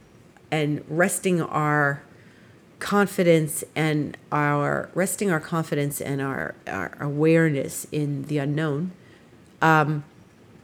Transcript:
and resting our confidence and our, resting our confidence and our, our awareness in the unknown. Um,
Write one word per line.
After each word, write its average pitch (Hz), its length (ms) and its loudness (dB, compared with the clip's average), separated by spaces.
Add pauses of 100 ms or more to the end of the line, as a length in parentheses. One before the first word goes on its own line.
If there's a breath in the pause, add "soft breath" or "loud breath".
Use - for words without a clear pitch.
(500)
and 147 380 0
resting 175 520 0
our 147 640 0 (760 loud breath)
confidence 170 840 2 (100)
and 151 420 -2 (140)
our, 143 640 0
resting 190 360 -2
our 156 100 0
confidence 156 600 -4
and 139 200 -4
our, 135 340 -6 (120)
our - 340 -8
awareness 151 880 2
in 143 340 -2
the 147 140 -2
unknown. 147 540 -2 (680 loud breath)
Um, 156 420 4 (600)